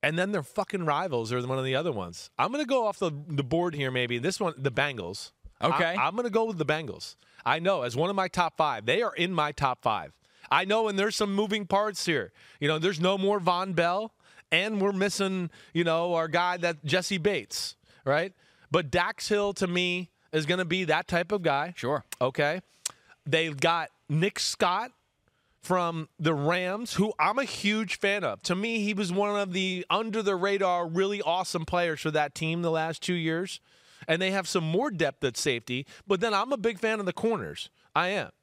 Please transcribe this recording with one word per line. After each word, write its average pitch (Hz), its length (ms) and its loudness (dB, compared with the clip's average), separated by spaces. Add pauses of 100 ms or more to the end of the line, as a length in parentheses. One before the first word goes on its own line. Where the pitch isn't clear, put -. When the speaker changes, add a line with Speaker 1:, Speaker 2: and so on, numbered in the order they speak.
Speaker 1:
And 156 140 0
then 190 140 -2
their 185 120 -2
fucking 185 420 -4
rivals 143 480 -2
are 127 120 0
one 131 120 -2
of 131 80 -2
the 131 100 -2
other 160 160 -2
ones. 90 460 -8
I'm 202 140 0
gonna 294 140 -2
go 247 200 2
off 202 140 -2
the, 175 120 0 (160)
the 143 160 -2
board 165 320 0
here, 139 160 -2
maybe. 123 280 0
This 160 200 -4
one, 170 180 -2
the 135 140 -2
Bengals. 113 600 -4 (300)
Speaker 2:
Okay. 165 340 2
Speaker 1:
I, 135 120 2
I'm 175 80 -2
gonna 240 140 -2
go 226 160 2
with 214 120 -4
the 156 80 -2
Bengals. 151 500 -6 (300)
I 143 140 2
know, 175 220 2
as 120 140 -4
one 160 140 2
of 202 60 -2
my 190 120 0
top 170 300 0
five. 127 280 0
They 151 160 2
are 214 140 -2
in 175 180 0
my 151 180 2
top 131 300 -2
five. 92 300 -2 (400)
I 165 140 4
know, 214 220 2
and 202 120 -2
there's 202 160 0
some 202 180 -2
moving 208 320 0
parts 202 400 0
here. 127 260 0 (280)
You 147 80 0
know, 156 120 2
there's 180 200 0
no 185 180 2
more 196 220 2
Von 180 340 2
Bell, 175 400 0 (380)
and 202 280 2
we're 196 140 2
missing, 190 560 0 (240)
you 170 100 2
know, 170 300 2
our 165 140 0
guy, 175 300 0
that 170 280 -2
Jessie 180 320 0
Bates, 170 580 -2 (300)
right? 156 280 0 (380)
But 151 200 2
Dax 180 360 0
Hill, 208 260 2
to 190 140 -2
me, 180 420 0 (220)
is 156 140 0
gonna 180 200 2
be 185 200 0
that 156 220 0
type 175 240 0
of 208 100 0
guy. 156 340 0
Speaker 2:
Sure. 135 300 -4 (160)
Speaker 1:
Okay. 147 400 0 (640)
They've 160 320 0
got 165 320 2 (180)
Nick 160 320 2
Scott 208 520 2 (680)
from 170 460 0 (100)
the 160 160 2
Rams, 180 600 0
who 208 260 2
I'm 190 200 4
a 277 40 2
huge 214 560 -2
fan 202 240 2
of. 107 200 -2
To 175 120 0
me, 226 240 -2
he 208 140 0
was 190 180 0
one 208 260 2
of 196 140 -2
the 185 380 -2
under-the-radar, 196 1000 0
really 190 340 0
awesome 170 440 -2
players 175 340 0
for 156 120 -2
that 151 220 0
team 165 280 -2
the 170 100 0
last 160 300 -2
two 180 140 0
years. 165 440 -2 (480)
And 165 140 2
they 190 100 0
have 190 160 -2
some 180 160 0
more 180 280 2
depth 156 340 0
at 123 100 0
safety, 127 500 -2 (200)
but 196 160 2
then 220 120 0
I'm 220 200 2
a 269 40 -2
big 214 220 0
fan 220 220 0
of 196 40 -2
the 180 60 -2
corners. 165 580 -4 (240)
I 175 160 2
am. 185 200 -2 (140)